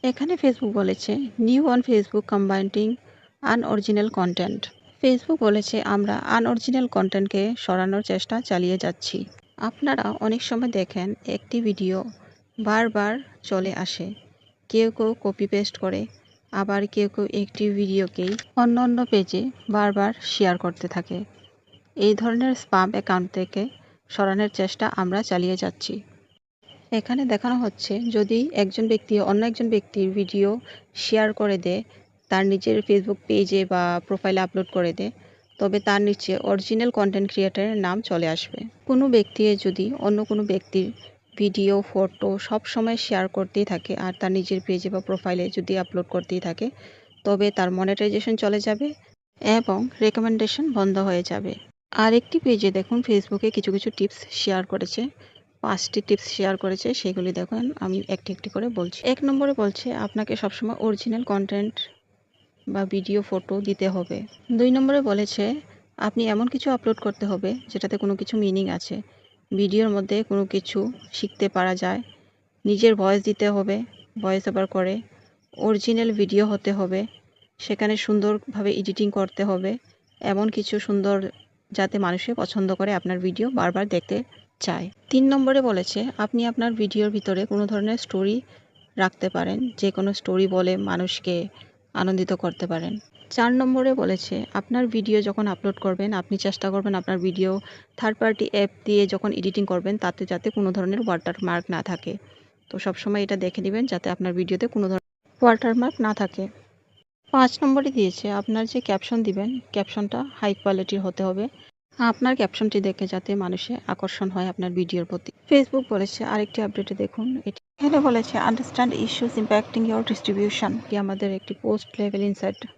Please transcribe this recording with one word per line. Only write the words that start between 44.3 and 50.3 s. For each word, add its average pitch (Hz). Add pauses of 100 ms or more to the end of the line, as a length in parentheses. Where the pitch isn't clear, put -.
নিজের 190
পেজে 185
বা 190
প্রোফাইলে 180
যদি 185
আপলোড 180
করতেই 180
থাকে, 185 (560)
তবে 202
তার 185
মনিটাইজেশন 208
চলে 208
যাবে 214 (540)
এবং 214 (220)
রিকমেন্ডেশন 220